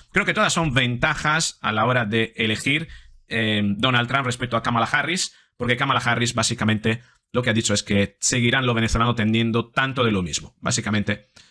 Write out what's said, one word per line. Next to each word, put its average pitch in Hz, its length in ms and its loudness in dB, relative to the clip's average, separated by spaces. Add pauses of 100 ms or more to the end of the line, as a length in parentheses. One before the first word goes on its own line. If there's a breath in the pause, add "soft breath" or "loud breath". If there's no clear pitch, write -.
(120 loud breath)
Creo 202 140 0
que 180 80 0
todas 208 180 0
son 165 220 0
ventajas 135 880 0
a - 100 -2
la 107 140 2
hora 127 180 2
de 110 320 -2
elegir, 131 540 -2 (400 loud breath)
eh, 110 340 0
Donald 120 460 0
Trump 135 160 -2
respecto 123 320 -4
a 113 40 -4
Kamala 117 240 0
Harris, 147 480 -2 (220 soft breath)
porque 120 220 -2
Kamala 135 240 0
Harris 120 320 0
básicamente 113 680 0 (300 soft breath)
lo 131 100 0
que 123 80 0
ha 110 40 2
dicho 110 200 0
es 104 80 0
que 101 380 0
seguirán 123 460 2
los 123 100 2
venezolanos 113 400 2
teniendo 113 540 0
tanto 131 340 0
de 117 80 2
lo 98 100 0
mismo. - 380 -8
Básicamente, - 720 -2 (220 soft breath)